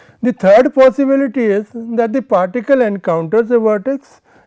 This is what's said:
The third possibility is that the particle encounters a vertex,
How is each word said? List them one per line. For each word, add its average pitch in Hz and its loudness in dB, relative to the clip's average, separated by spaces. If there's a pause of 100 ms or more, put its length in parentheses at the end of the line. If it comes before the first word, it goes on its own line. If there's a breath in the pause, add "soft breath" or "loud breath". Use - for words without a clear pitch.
(200 soft breath)
The 247 -2
third 220 2
possibility 269 2
is 208 -2
that 226 -4
the 262 -2
particle 220 -2
encounters 202 -2
a 240 2
vertex, 220 -4 (260 soft breath)